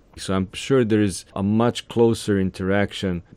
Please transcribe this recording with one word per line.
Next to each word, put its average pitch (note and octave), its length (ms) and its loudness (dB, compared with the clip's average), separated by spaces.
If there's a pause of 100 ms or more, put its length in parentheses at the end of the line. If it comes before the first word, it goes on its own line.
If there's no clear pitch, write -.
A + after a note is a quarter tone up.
(160)
So - 200 -4
I'm F#2+ 180 -2
sure C3 320 0
there G#2+ 160 2
is G2 240 -2 (100)
a G2 60 -4
much A2 460 0
closer A2+ 520 2
interaction F#2+ 840 -2 (140)